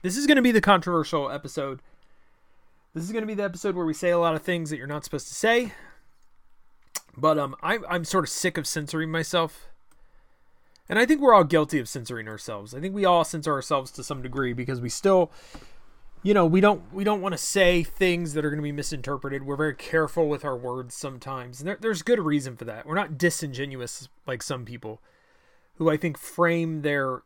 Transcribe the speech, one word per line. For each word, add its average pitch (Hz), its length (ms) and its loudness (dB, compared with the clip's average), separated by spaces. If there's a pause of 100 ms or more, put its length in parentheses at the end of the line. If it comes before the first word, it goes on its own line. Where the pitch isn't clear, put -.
This 185 160 -4
is 285 100 -2
gonna 285 140 8
be 240 120 6
the 220 100 6
controversial 170 680 2
episode. 135 520 -8 (1120)
This 165 100 -6
is 196 80 -6
gonna 220 140 -2
be 220 80 -4
the 202 100 -2
episode 190 320 -4
where 180 80 -2
we 160 80 0
say 175 180 0
a 175 80 4
lot 170 160 2
of 156 80 -4
things 170 280 -2
that 151 80 -6
you're 123 80 -10
not 147 180 -8
supposed - 240 -8
to - 60 -14
say. 233 380 2 (1400)
But, 151 220 2
um, 135 240 -4
I'm, 202 260 -2
I'm 175 160 -2
sort 180 200 0
of - 60 -8
sick - 260 -2
of 151 100 -4
censoring 160 440 -6
myself. 165 580 -2 (1200)
And 202 100 2
I 233 60 6
think 277 160 4
we're 262 140 10
all 190 100 12
guilty 156 340 2
of 117 100 -4
censoring 117 380 -10
ourselves. 107 480 -12
I 135 60 -10
think 190 140 -8
we 202 100 0
all 175 200 6
censor 156 280 -4
ourselves 135 400 -2
to 135 100 -14
some 131 200 -8
degree 127 320 -2
because 123 260 -4
we 120 80 -4
still, 185 420 2 (920)
you 196 100 4
know, 190 140 6
we 170 140 6
don't, 202 320 4
we 196 120 -6
don't 208 160 2
wanna 185 180 -4
say 180 460 4
things 175 480 0
that 151 120 -2
are 151 60 0
gonna 151 120 -4
be 147 100 -4
misinterpreted. 139 720 -6
We're 139 100 -6
very 147 220 -2
careful 160 520 0
with 147 160 -2
our 135 120 -4
words 123 380 -8
sometimes. 127 680 -10
And 156 80 -8
there, 196 100 -6
there's 208 240 -2
good 240 160 2
reason 147 380 0
for 117 80 -14
that. 113 220 -12
We're 151 100 -6
not 160 220 -4
disingenuous 135 880 -4 (180)
like 127 160 -6
some 127 220 -8
people 113 380 -14 (720)
who 160 160 2
I 151 80 0
think 156 200 -4
frame 165 640 -2
their 139 440 -2